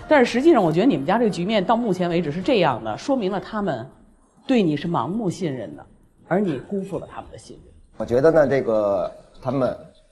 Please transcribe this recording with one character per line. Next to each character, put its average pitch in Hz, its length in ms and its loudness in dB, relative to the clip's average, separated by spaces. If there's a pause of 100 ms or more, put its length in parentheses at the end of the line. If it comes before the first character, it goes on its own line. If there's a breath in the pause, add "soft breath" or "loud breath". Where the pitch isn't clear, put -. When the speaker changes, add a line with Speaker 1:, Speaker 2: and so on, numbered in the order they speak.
Speaker 1:
但 302 100 6
是 247 100 4
实 240 120 -2
际 330 100 6
上 247 100 6
我 165 100 4
觉 160 80 0
得 214 60 4
你 214 120 4
们 135 80 -6
家 185 120 2
这 247 60 0
个 220 60 2
局 170 160 -4
面 208 180 0
到 226 120 2
目 226 180 0
前 180 160 -2
为 170 120 0
止 147 100 -2
是 175 100 -6
这 240 180 2
样 127 240 2
的， 107 140 -6
说 - 180 -2
明 202 160 -2
了 196 80 -4
他 214 220 -8
们 139 260 -4 (600)
对 247 140 4
你 156 140 2
是 156 120 -6
盲 143 200 -2
目 202 220 -4
信 160 240 -4
任 98 240 -10
的， 67 80 -18 (420)
而 175 120 0
你 175 180 -2 (100)
辜 196 140 -6
负 170 180 -8
了 - 100 -14
他 - 120 -14
们 - 100 -18
的 - 60 -18
信 - 260 -20
任。 - 100 -20 (240)
Speaker 2:
我 110 80 -6
觉 117 140 2
得 156 100 6
呢， 156 160 6
这 131 160 0
个 104 480 0 (320)
他 127 100 -6
们， 127 260 -2 (340)